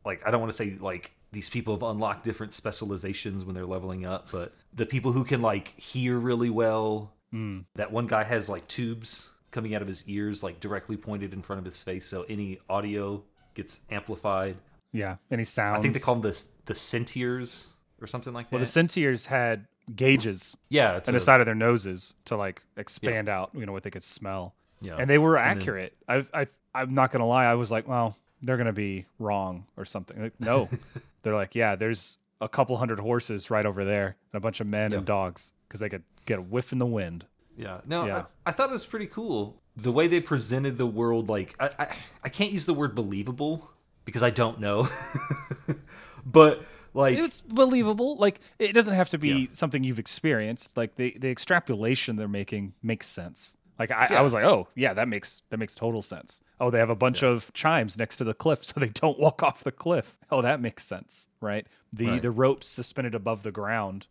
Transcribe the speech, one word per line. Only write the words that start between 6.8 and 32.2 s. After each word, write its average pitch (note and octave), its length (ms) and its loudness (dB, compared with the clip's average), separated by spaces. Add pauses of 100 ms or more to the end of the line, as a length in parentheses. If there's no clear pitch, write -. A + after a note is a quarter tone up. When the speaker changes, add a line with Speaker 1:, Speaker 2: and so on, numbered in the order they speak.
Speaker 2:
Mm. G2+ 320 -6 (120)
Speaker 1:
that G#2 160 -6
one A#2 160 0
guy G#2+ 160 2
has, A2 240 0
like, F#2+ 200 -6
tubes A#2 600 -6 (220)
coming A2 220 -4
out G#2 80 0
of G2+ 60 -6
his F#2+ 200 -10
ears, G2+ 340 -4
like, F2 180 -8
directly G2+ 360 -6
pointed G2+ 360 -6
in F#2+ 80 -8
front G2 200 -8
of F#2 40 -10
his F2+ 180 -12
face, F#2 220 -8
so F2+ 240 -8
any G2+ 300 -6 (100)
audio G2+ 540 -4 (320)
gets - 260 -12 (100)
amplified. G2 680 -4 (360)
Speaker 2:
Yeah, G2 240 -4 (140)
any A#2 120 0
Speaker 1:
I G#2+ 380 0
think A2 140 2
they - 40 0
Speaker 2:
sounds. - 60 -4
Speaker 1:
call B2 120 4
them A2 140 0
the, - 140 -6 (220)
the G#2 80 -4
sentiers B2 1000 -4 (280)
or A2+ 60 -14
something B2 260 -10
like A#2+ 200 -12
Speaker 2:
Well, B2+ 80 0
the B2+ 40 0
Speaker 1:
that. B2 60 -6
Speaker 2:
sentiers E3 560 2
had A#2 400 0 (280)
gauges A2+ 640 4 (120)
Speaker 1:
Yeah, A2+ 280 4
it's - 120 -4
Speaker 2:
on B2 60 2
the B2 40 6
Speaker 1:
a - 20 4
Speaker 2:
side C3 200 10
of A#2 60 6
their A2+ 80 0
noses A2 600 0 (120)
to, A#2 100 -4
like, G2 260 -6 (140)
Speaker 1:
Yeah. - 60 -14
Speaker 2:
expand G#2+ 460 -4
out, F#2+ 260 -4
you A#2+ 120 -8
know, G2 60 -8
what G2 100 -8
they G2+ 80 -8
could F#2 140 -12
smell. F#2+ 500 -8 (260)
Speaker 1:
Yeah. F2 180 -10
Speaker 2:
And B2+ 100 0
they C#3+ 100 10
were D#3+ 200 8
Speaker 1:
And B2+ 180 4
then - 60 -4
Speaker 2:
accurate. F#2+ 340 -6 (120)
I, C3 260 2
I, D3 120 0 (280)
I'm C3 200 -4
not C3 180 6
gonna A#2+ 140 2
lie, B2 200 6
I A#2+ 80 8
was A#2+ 160 0
like, A2+ 180 0
"Well, A#2 280 0 (260)
they're B2+ 160 0
gonna A#2 160 0
be G2 320 -4 (120)
wrong G2 480 -2 (120)
or G2 80 -8
something." - 340 -12
Like, A2 200 -8
no. A#2 280 2 (280)
Speaker 1:
<laughs> - 260 -18
Speaker 2:
They're G#2+ 120 0
like, G2 220 -2
"Yeah, A2 180 4
there's A2 440 -4 (220)